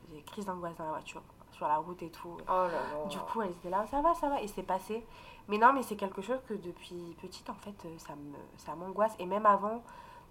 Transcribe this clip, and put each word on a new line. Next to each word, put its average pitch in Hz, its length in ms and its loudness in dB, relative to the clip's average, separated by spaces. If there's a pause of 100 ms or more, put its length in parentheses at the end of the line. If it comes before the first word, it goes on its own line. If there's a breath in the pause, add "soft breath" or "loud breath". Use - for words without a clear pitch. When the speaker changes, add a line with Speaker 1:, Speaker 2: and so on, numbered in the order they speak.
(140)
Speaker 1:
j'ai 147 80 -14
crise 202 240 -8
d'angoisse 175 300 -4
dans 165 80 -8
la 156 60 -4
voiture, 151 300 -8 (300)
sur - 160 -4
la 151 120 6
route 175 240 -4
et 165 80 -8
tout. 170 320 -12
Speaker 2:
Oh - 60 -12
là 185 200 4
là. 151 400 -2
Speaker 1:
Du - 100 -6
coup, - 240 -2
elles 190 80 0
étaient 175 200 -8
là, « 196 200 2
Ça 277 100 4
va, 330 140 6
ça 311 140 0
va », 277 140 2
et 208 40 -4
c'est 196 160 -6
passé. 190 420 -2 (440 loud breath)
Mais 208 100 2
non, 233 140 12
mais 269 100 2
c'est 214 140 -4
quelque 196 260 -4
chose 247 160 0 (100)
que 220 60 -4
depuis 170 680 -10
petite, - 300 -12
en 220 40 -8
fait, 208 200 -14 (120)
euh, 165 120 -12
ça 160 160 -12
me, 147 200 -12 (220)
ça 151 200 -10
m'angoisse. 190 420 2
Et 180 80 -4
même 202 200 4
avant, 220 360 6 (480 loud breath)